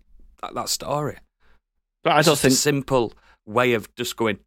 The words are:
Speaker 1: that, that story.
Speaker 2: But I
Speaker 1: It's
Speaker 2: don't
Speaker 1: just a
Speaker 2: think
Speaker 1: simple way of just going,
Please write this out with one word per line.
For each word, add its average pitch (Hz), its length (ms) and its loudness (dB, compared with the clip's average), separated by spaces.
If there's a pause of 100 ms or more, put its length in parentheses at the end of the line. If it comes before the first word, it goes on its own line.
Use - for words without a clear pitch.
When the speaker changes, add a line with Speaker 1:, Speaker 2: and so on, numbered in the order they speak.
(420)
Speaker 1:
that, - 120 -14
that 120 140 -8
story. 131 500 -6 (840)
Speaker 2:
But 165 120 2
I 147 60 6
Speaker 1:
It's 156 60 4
Speaker 2:
don't 160 60 8
Speaker 1:
just 143 120 2
a 139 40 4
Speaker 2:
think 131 100 4
Speaker 1:
simple 135 540 0 (340)
way 120 280 2
of 104 200 -6
just - 220 -8
going, 110 300 -2